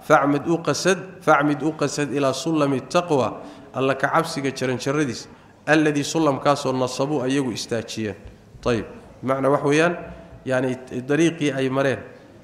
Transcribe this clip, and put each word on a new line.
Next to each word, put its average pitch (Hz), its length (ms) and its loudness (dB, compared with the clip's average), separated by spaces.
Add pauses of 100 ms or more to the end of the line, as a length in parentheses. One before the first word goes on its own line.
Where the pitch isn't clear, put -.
فاعمد 143 400 4
u 165 100 2
qasad، 175 400 0 (240)
فاعمد 147 400 4
u 156 100 0
qasad 147 360 -2
إلى 135 240 0
سلم 147 400 0
التقوى، 135 600 0 (420)
Alla 135 200 2
ka 139 140 0
cabsiga 151 420 0
jaranjaradiis, 131 760 -2 (400)
الذي 147 340 4
sulamkaasoo 143 720 2
nasabu 135 500 -2
ayagu 131 300 0
istaajiyeen. 107 640 -6 (460)
Tayib, 117 240 0 (360)
macna 135 280 0
wax 143 120 2
weeyaan, 156 340 2 (480)
yani 127 340 -2 (280)
dariiqii 147 460 2
ay 135 160 -2
mareen 135 300 0 (460)